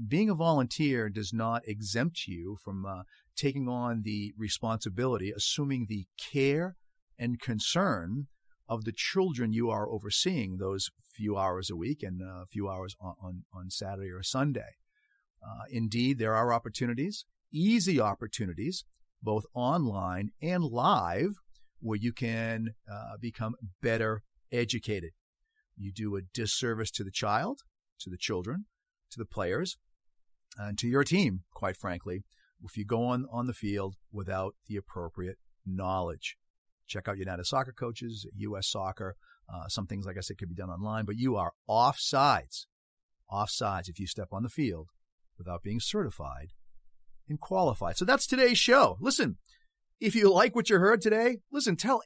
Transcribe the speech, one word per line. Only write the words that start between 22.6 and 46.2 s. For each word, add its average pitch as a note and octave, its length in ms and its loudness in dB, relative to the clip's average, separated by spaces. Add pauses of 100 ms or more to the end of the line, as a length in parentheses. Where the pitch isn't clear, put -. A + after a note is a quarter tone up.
uh, G#2+ 300 -10
become A#2 320 -4 (280)
better A2+ 420 0 (280)
educated. G#2+ 600 -2 (680)
You G2 140 -8
do G#2 240 -4
a G2 60 -4
disservice A2 680 -2
to - 120 -6
the G2 80 -6
child, A#2+ 480 0 (400)
to F#2+ 100 -12
the F2+ 80 -10
children, A2+ 480 -4 (460)
to - 80 -14
the A2 60 -6
players, G#2+ 520 -2 (800)
and G#2 220 -6
to A#2 80 -2
your C3+ 160 4
team, C#3 380 4 (120)
quite F#2 240 -4
frankly, F#2 460 -6 (400)
if - 140 -10
you G#2 80 -4
go A#2+ 200 2
on, B2 260 0
on A#2+ 140 -2
the B2 80 -4
field G2 420 -4 (160)
without G2 440 -4 (120)
the G#2 100 -4
appropriate F2+ 600 -8 (280)
knowledge. F#2 720 -2 (500)
Check - 200 -6
out G2+ 100 -2
United F#2 280 -4
Soccer C3 280 0
Coaches, A#2 520 -8 (100)
U G#2 220 -4
S G2 120 -2
Soccer. F#2+ 460 -4 (380)
Uh, E2+ 140 -10
some F#2+ 200 -6
things, G2 180 -6
like F#2+ 120 -8
I F#2 40 -6
said, - 160 -8
could F2+ 120 -10
be F2 60 -8
done F#2 140 -8
online, G#2+ 360 -4
but G#2+ 120 -4
you B2 180 2
are F2+ 160 0 (180)
offsides, C3 960 4 (680)
offsides G2+ 580 -2
if E2+ 100 -12
you F#2+ 80 -6
step G2 240 -8
on G2+ 120 -4
the A#2+ 60 -4
field F2+ 400 -2 (480)
without F2 260 -8
being G#2+ 160 -2
certified E2+ 720 -4 (760)